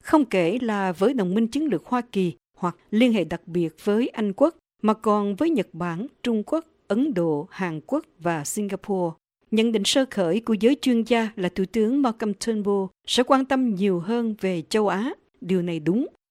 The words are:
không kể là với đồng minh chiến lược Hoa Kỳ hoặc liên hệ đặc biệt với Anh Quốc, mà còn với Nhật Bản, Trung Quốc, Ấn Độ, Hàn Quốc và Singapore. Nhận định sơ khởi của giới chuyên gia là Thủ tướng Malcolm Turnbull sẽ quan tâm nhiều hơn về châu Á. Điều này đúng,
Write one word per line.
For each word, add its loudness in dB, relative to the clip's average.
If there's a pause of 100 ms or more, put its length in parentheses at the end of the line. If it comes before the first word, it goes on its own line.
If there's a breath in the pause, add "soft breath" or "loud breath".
không 4
kể 2
là 0
với 2
đồng 0
minh 2
chiến -2
lược -2
Hoa -2
Kỳ -2 (240)
hoặc -4 (160 soft breath)
liên 4
hệ 2
đặc -6
biệt -2 (140)
với 0
Anh -4
Quốc, 2 (260)
mà 2
còn 0
với 0
Nhật 0
Bản, -6 (160)
Trung 0
Quốc, -4 (220)
Ấn 0
Độ, -2
Hàn -6
Quốc -4 (140)
và -2
Singapore. -4 (360)
Nhận 2
định 0
sơ 2
khởi 2
của 0
giới 4
chuyên 2
gia 0
là -2
Thủ -2
tướng 2
Malcolm -2
Turnbull -2 (200)
sẽ 2
quan 4
tâm 0
nhiều 2
hơn -2
về -2
châu 2
Á. -2 (280)
Điều 0
này -4
đúng, 0 (240)